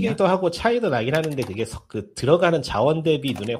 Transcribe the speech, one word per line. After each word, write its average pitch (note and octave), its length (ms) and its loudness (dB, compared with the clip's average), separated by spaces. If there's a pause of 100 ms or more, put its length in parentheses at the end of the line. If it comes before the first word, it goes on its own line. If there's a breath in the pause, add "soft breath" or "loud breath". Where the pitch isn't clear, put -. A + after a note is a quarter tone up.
보이기도 - 260 2
하고 F3+ 220 2
차이도 A#3 400 0
나긴 B2 260 0
하는데 D#3 280 -2
그게 G#2 220 -4
서-, - 220 -14
그 - 260 -10
들어가는 E3 480 2
자원 D3+ 420 0
대비 C#3 300 0
눈에 A2+ 260 -6